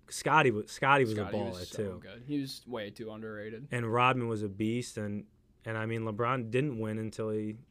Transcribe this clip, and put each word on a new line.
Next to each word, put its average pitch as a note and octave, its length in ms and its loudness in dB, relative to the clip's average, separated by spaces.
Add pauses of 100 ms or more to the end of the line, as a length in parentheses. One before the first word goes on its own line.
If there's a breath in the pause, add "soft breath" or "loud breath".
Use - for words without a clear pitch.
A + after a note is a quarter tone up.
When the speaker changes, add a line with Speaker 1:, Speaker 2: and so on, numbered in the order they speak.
Speaker 1:
Scottie D3 420 6
wa-, G#2+ 140 0
Scottie C#3 400 6
was A2 80 0
Speaker 2:
Scottie G#2 240 -2
Speaker 1:
a - 20 2
baller, G2 120 -2
Speaker 2:
was F#2 180 -8
so - 80 -12
Speaker 1:
too. F#2+ 240 -4
Speaker 2:
good. G2+ 240 -14
He C#3+ 140 -2
was C3+ 280 -6
way A2 220 -6
too A2 220 -12
underrated. A2 600 -10
Speaker 1:
And A#2+ 200 -2
Rodman B2 360 4
was G#2+ 160 -2
a G#2 60 -2
beast. A2 480 -2
And, G#2 280 -6 (400)
and, A2+ 120 -6
I A2 80 -4
mean, A2+ 160 -2
LeBron A2+ 500 -2
didn't B2+ 280 0
win A2 180 -2
until A2 340 -4
he, G#2+ 240 -4 (160)